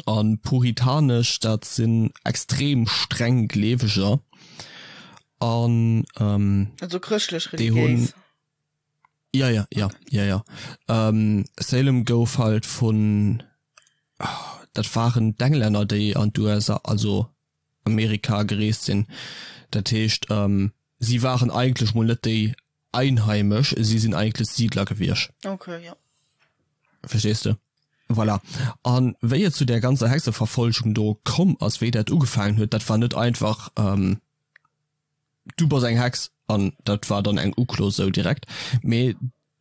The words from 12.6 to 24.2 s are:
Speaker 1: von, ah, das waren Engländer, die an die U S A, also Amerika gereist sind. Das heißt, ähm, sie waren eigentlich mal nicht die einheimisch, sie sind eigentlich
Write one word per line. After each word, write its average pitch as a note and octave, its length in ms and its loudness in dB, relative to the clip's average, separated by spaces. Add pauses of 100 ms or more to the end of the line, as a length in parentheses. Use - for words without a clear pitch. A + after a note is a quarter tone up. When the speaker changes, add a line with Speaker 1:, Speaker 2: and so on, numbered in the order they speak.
Speaker 1:
von, G#2+ 800 2 (720)
ah, - 440 -10 (120)
das - 220 -4
waren A2+ 440 2
Engländer, G#2+ 460 2
die G#2 300 0
an G#2 160 2
die - 80 -2
U G#2+ 80 2
S G#2 220 0
A, G2+ 160 0
also G#2 420 0 (560)
Amerika G#2+ 600 0
gereist G#2 420 -2
sind. G2+ 220 0 (640)
Das G2+ 200 -2
heißt, A2 380 0
ähm, G2+ 420 2 (280)
sie A#2 220 0
waren B2 300 0
eigentlich A#2+ 420 0
mal A2+ 120 2
nicht A#2 180 0
die A2 320 0 (380)
einheimisch, A2 840 2
sie A2 220 0
sind A2 160 0
eigentlich G#2+ 320 -2